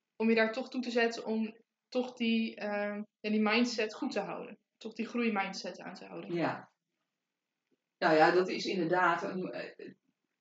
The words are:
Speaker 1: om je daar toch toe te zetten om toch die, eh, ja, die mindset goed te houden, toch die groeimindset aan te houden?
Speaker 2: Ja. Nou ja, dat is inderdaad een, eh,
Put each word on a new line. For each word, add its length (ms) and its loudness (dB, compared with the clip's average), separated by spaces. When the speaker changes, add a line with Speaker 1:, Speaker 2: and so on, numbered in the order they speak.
Speaker 1:
om 120 2
je 60 6
daar 180 4
toch 180 -6
toe 120 -6
te 80 -4
zetten 360 2
om 280 -2
toch 240 -2
die, 440 0
eh, 440 -4
ja, 100 -4
die 100 4
mindset 540 2
goed 180 -4
te 80 -2
houden, 380 -8
toch 160 -12
die 140 -6
groeimindset 760 -2
aan 140 -12
te 100 -16
houden? 300 -12
Speaker 2:
Ja. 360 -2
Nou 180 4
ja, 140 8
dat 180 4
is 180 -4
inderdaad 560 2
een, 300 -6
eh, 360 -10